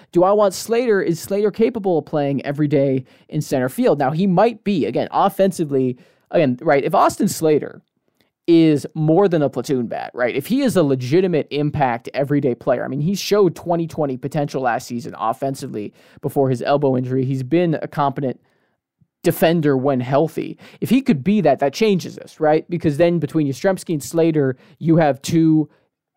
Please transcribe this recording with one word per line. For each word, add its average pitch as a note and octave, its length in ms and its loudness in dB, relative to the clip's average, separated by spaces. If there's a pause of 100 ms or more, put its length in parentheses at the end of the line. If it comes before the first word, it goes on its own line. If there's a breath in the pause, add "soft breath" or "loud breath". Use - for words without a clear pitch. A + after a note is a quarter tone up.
(120)
do F3 140 4
I G3 80 4
want G#3 200 2
Slater? A3+ 480 0
Is E3 160 -2
Slater G#3 320 -2
capable G3+ 500 0
of C#3 60 -8
playing C#3+ 400 -2
every C#3+ 220 -2
day C#3 380 0 (240 soft breath)
in D#3 120 -4
center C3 280 -2
field? A#3 300 0
Now, C3+ 120 0
he F3+ 160 0
might G3 380 2
be. G3 200 0
Again, B2+ 260 -2
offensively, D3+ 840 0 (340 soft breath)
again, C3+ 300 2
right, C#3+ 220 2
if D#3+ 100 -4
Austin A#3 360 2
Slater - 520 -2 (680)
is D#3+ 380 4 (100)
more E3 340 2
than D#3+ 120 0
a C#3 80 2
platoon B2 380 -4
bat, - 260 -8
right? A#2+ 220 -2
If C#3 120 -6
he C4 140 0
is G#3+ 140 0
a F3+ 80 4
legitimate C#3+ 680 0
impact C#3 640 -2
everyday C#3 400 0
player, A#2+ 300 -2
I B2 60 -8
mean, C3 100 -6
he F3+ 160 -2
showed F#3+ 400 0
twenty E3+ 320 -4
twenty C#3 300 -4
potential C#3+ 440 -4
last B2 260 -2
season A#2 300 -10
offensively B2 760 -6 (280 soft breath)
before C#3 280 0
his B2 120 -2
elbow C#3+ 360 0
injury. C3 260 -2
He's C3 200 -4
been E3 320 0
a - 120 -8
competent C#3 540 -4 (800)
defender D#3+ 540 2
when C3 240 0
healthy. C#3 560 -2 (240 loud breath)
If - 80 -6
he C4 120 4
could D#3 220 0
be G#3 160 2
that, D3 200 2
that C#3+ 140 0
changes G#3 440 0
this, - 240 -12
right? D#3 280 2
Because E3 280 -2
then E3+ 220 4
between D#3 280 -2
Yastrzemski F#3 460 -2
and C#3+ 100 -6
Slater, D#3 540 0 (220 soft breath)
you D#3+ 180 2
have D3 240 2
two D#3+ 480 2 (480)